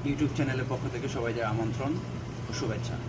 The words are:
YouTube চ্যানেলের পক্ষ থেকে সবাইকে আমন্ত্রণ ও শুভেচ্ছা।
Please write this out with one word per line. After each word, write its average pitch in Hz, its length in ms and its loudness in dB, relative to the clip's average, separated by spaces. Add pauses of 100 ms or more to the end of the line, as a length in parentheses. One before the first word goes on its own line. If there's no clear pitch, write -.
YouTube 143 300 2
চ্যানেলের 127 340 2
পক্ষ 127 240 -2
থেকে 123 160 -2
সবাইকে 117 360 0
আমন্ত্রণ 113 500 2 (560)
ও - 20 -2
শুভেচ্ছা। - 420 0 (140)